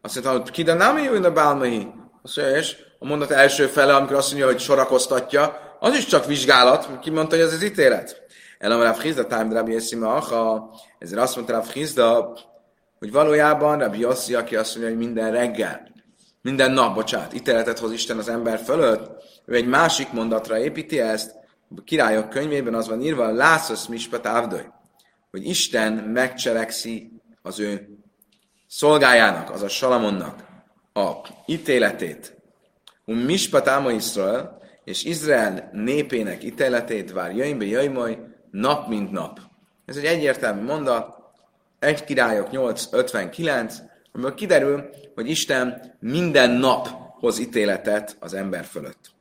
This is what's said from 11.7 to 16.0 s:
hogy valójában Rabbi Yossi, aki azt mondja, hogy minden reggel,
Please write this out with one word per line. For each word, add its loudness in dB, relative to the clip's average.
hogy -12
valójában 4
Rabbi -2
Yossi, -2
aki -2
azt -2
mondja, -4
hogy -4
minden -4
reggel, -4